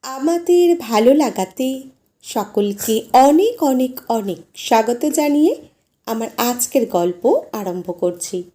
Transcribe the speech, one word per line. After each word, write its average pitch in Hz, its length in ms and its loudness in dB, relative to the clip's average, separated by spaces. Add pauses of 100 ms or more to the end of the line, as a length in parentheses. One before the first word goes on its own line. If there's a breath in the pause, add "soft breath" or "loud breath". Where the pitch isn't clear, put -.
আমাদের 339 680 2
ভালো 233 380 4
লাগাতে 262 680 -2 (400)
সকলকে 208 800 -4 (100)
অনেক, 311 500 4
অনেক, 254 360 0 (100)
অনেক 196 280 -4 (180)
স্বাগত 233 500 0
জানিয়ে 294 500 2 (500)
আমার 226 220 -6 (100)
আজকের 240 480 -2
গল্প 180 560 0 (100)
আরম্ভ 180 480 -8
করছি। 180 440 -6 (120)